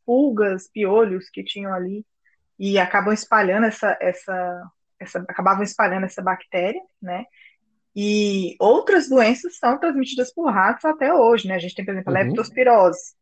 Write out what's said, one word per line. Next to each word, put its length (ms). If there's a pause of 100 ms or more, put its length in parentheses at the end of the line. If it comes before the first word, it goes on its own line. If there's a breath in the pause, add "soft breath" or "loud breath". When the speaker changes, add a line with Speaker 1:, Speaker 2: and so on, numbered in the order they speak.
Speaker 1:
pulgas, 640
piolhos 600
que 140
tinham 300
ali 320 (540)
e 200
acabam 340
espalhando 540
essa, 340
essa, 640 (360)
essa, 200 (100)
acabavam 340
espalhando 420
essa 160
bactéria, 600 (200)
né? 240 (680 soft breath)
E 640
outras 500
doenças 480
são 220
transmitidas 540
por 180
ratos 340
até 280
hoje, 340
né? 80
A 40
gente 160
tem, 100
por 80
exemplo, 180
a 20
Speaker 2:
Uhum. 60
Speaker 1:
leptospirose, 1040